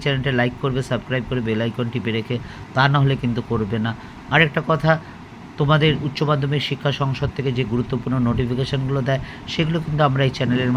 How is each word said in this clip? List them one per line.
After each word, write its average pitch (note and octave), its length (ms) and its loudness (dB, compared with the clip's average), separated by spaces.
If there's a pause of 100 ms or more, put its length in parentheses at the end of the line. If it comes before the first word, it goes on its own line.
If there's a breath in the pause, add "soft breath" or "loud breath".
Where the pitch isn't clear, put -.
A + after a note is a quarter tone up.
চ্যানেলটা C#3 360 0
লাইক B2 220 2
করবে, C3+ 220 0
সাবস্ক্রাইব B2 460 -2
করে, B2+ 180 -2
বেল A2 140 0
আইকন A#2 280 -2
টিপে A2+ 220 -2
রেখে, A2+ 240 -2 (380 loud breath)
তা C3 140 4
না C#3 120 4
হলে C3+ 160 4
কিন্তু A#2+ 340 -2
করবে A2 300 0
না। A2+ 120 0 (420 loud breath)
আর E3 80 6
একটা D#3+ 260 2
কথা, D#3+ 240 2 (640 loud breath)
তোমাদের D3+ 340 6 (140)
উচ্চ B2 140 -4 (100)
মাধ্যমিক C#3+ 400 2
শিক্ষা C#3 220 -2 (100)
সংসদ C#3 340 0
থেকে C3+ 160 0
যে B2 200 0
গুরুত্বপূর্ণ B2 440 0 (140)
নোটিফিকেশনগুলো C3 720 0
দেয় C3+ 200 0 (260 loud breath)
সেগুলো E3 380 0
কিন্তু D3+ 180 0
আমরা C3+ 200 4
এই C3+ 140 2
চ্যানেলের B2 400 2